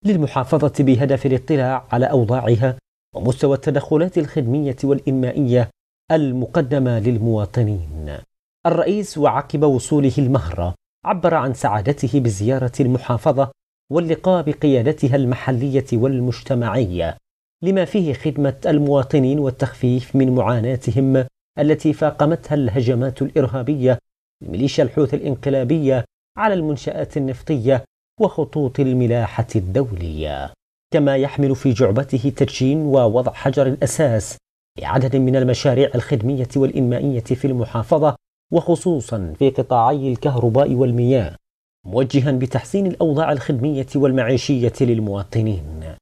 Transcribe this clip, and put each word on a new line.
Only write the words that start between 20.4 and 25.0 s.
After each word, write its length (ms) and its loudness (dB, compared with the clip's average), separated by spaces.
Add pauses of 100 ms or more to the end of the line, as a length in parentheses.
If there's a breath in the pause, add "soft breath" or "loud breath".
التي 340 2
فاقمتها 600 0
الهجمات 680 0
الإرهابية 800 0 (420)
لميليشيا 420 0
الحوثي 320 0